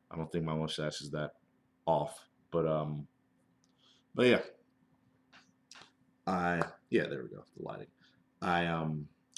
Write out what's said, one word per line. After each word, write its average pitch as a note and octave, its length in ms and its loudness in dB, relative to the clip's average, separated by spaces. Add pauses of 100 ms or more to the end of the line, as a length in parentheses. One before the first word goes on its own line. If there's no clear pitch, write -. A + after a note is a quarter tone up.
(120)
I F2 40 -10
don't D#2 140 -6
think E2 140 -2
my D#2 100 -2
mustache D#2 480 -4
is D2 80 -12
that D2+ 240 -6 (520)
off, - 420 0 (240)
but, E2 140 2
um, D2+ 420 -2 (1040)
but B2 120 6
yeah. A#2 160 8 (1800)
I, F2 360 2 (260)
yeah, F#2+ 200 2
there C2+ 160 -6
we G#1 60 -10
go, G1+ 140 -16 (120)
the - 80 -12
lighting. G1+ 260 -10 (500)
I, F2 260 2
um, D#2 420 -2 (300)